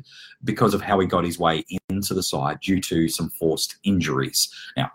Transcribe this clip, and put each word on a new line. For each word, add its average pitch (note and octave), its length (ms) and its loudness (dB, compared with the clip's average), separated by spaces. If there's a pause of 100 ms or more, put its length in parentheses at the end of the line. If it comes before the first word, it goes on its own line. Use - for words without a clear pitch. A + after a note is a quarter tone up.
(440)
because G#2+ 300 2
of F#2+ 80 0
how G2+ 160 2
he F#2+ 80 4
got F2 180 2
his E2+ 140 -2
way D#2+ 260 2 (240)
into G2 260 -2
the F#2 80 0
side C#2+ 380 -2
due F#2+ 200 0
to E2 280 2
some D#2+ 220 -4
forced - 540 -2
injuries. D2 680 0 (240)
Now, - 180 0